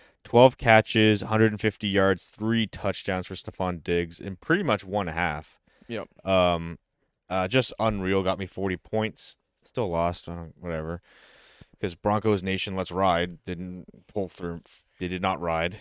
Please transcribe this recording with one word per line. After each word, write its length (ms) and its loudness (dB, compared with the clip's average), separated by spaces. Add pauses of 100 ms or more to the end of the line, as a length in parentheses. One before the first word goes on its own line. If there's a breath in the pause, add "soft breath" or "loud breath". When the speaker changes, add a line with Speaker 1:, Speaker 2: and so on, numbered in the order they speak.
(240 soft breath)
Speaker 1:
Twelve 320 8
catches, 640 6
hundred 300 2
and 80 -8
fifty 280 -2
yards, 380 2
three 400 -2
touchdowns 600 -6
for 80 -10
Stefon 480 -6
Diggs 380 -2
in 160 -10
pretty 260 -2
much 220 0
one 240 -4
half. 500 -4 (300 soft breath)
Speaker 2:
Yep. 200 -8 (180)
Speaker 1:
Um, 520 2 (500)
uh, 200 -2
just 300 0
unreal. 440 0
Got 160 -2
me 80 -8
forty 320 -6
points. 580 -6 (260)
Still 280 -6
lost. 380 -2
I 80 -10
don't, 220 -14
whatever. 440 -8 (800 soft breath)
'Cause 140 -6
Broncos 480 0
Nation, 340 -4
let's 160 -4
ride. 520 0
Didn't 420 -10 (200)
pull 220 -6
through. 320 -10 (380)
They 100 -6
did 140 -4
not 180 0
ride. 400 -2